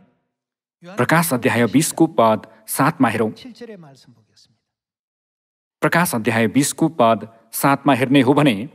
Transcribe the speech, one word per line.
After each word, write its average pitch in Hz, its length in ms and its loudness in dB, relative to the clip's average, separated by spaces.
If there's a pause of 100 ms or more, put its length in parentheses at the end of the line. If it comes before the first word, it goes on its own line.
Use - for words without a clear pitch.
(960)
प्रकाश 160 360 -2
अध्याय 120 340 0
बिसको 156 400 0
पद 113 400 0 (200)
सातमा 135 420 -2
हेरौँ। 113 220 -4 (2500)
प्रकाश 170 340 0
अध्याय 113 320 0
बिसको 143 420 0
पद 113 400 0 (240)
सातमा 139 420 0
हेर्ने 127 260 2
हो 131 140 4
भने 139 400 0